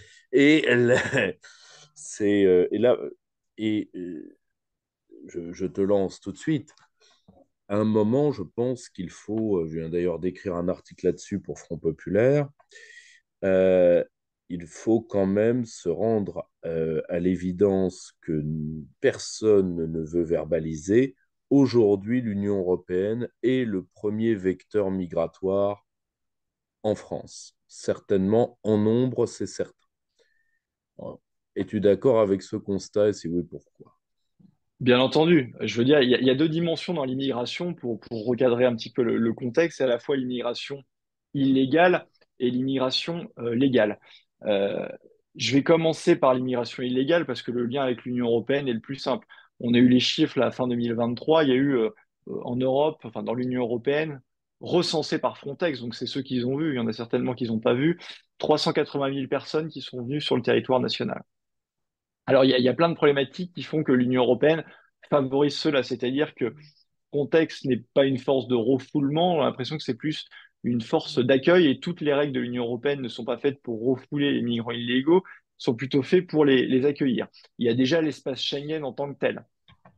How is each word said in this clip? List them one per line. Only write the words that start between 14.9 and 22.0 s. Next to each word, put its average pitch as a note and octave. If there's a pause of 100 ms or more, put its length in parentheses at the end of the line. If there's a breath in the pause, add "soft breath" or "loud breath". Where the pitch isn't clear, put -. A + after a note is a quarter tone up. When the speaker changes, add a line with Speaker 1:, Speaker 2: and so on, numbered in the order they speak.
Speaker 1:
quand G2
même A2+
se G2+
rendre, F#2 (160)
euh, D#2+
à F2+
l'évidence F#2
que -
n-, D#2 (160)
personne F#2+
ne E2
veut E2
verbaliser. D#2+ (340)
Aujourd'hui, A2+